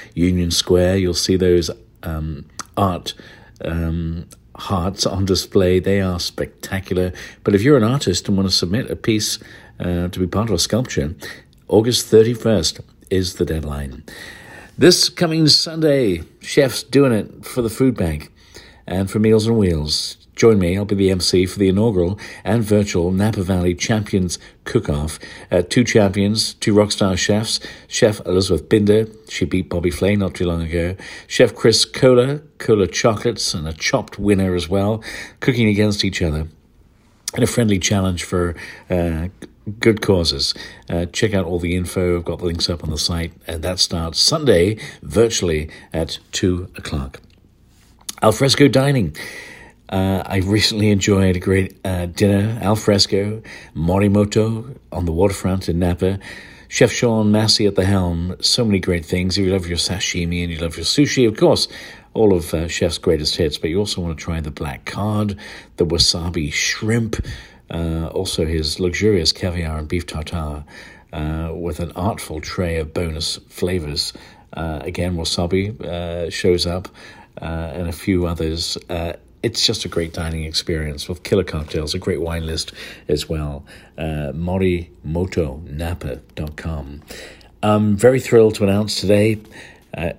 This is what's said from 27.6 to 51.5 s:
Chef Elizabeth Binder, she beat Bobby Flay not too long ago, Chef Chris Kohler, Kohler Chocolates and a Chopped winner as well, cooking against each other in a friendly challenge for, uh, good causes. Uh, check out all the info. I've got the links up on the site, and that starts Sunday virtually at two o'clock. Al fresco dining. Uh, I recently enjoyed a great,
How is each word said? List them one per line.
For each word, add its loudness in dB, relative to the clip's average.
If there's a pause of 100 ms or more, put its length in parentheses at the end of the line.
Chef 2
Elizabeth 0
Binder, 4 (220)
she -4
beat -2
Bobby -2
Flay 0
not -2
too -2
long -2
ago, -2 (300)
Chef 2
Chris 4
Kohler, 4 (160)
Kohler 4
Chocolates -2
and -6
a -8
Chopped -4
winner 2
as -2
well, 0 (360)
cooking 2
against 2
each -2
other -2 (880)
in 0
a 4
friendly 2
challenge 0
for, -2 (360)
uh, -2 (500)
good 2
causes. 0 (340)
Uh, -2
check -2
out 0
all -2
the -2
info. 0
I've -6
got -6
the -8
links -2
up -6
on -4
the -4
site, -4 (140)
and -8
that -4
starts -2
Sunday 4 (240)
virtually 0 (200)
at -4 (120)
two -2
o'clock. -8 (1000)
Al 6
fresco 4
dining. 2 (720)
Uh, 0
I -2
recently 2
enjoyed 4
a -2
great, 0